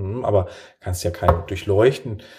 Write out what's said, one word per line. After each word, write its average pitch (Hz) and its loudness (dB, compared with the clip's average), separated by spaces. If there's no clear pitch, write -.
hm, 123 -6
aber 101 2
kannst 87 -8
ja - 0
keinen 85 0
durchleuchten. 107 0